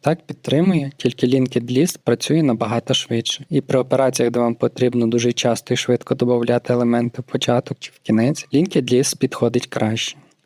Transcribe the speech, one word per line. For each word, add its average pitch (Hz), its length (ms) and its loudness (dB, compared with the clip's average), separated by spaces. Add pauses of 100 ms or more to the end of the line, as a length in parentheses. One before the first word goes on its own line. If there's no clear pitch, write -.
Так, 160 200 0
підтримує, 151 760 0
тільки 123 300 0
Linked 123 440 0
List 143 320 0
працює 147 400 0
набагато 117 500 0
швидше. - 560 -4
І 143 120 0
при - 180 0
операціях, 127 520 0
де 120 80 0
вам 117 160 0
потрібно 120 520 0
дуже 120 240 2
часто 120 420 -2
і 120 40 0
швидко - 380 -2
додавати 123 580 0
елементи 120 480 0
в - 100 -18
початок - 480 -2
чи - 160 -16
в - 40 -20
кінець, 117 540 0
Linked 139 400 0
List 131 240 2
підходить 123 500 -2
краще. - 500 -4 (280)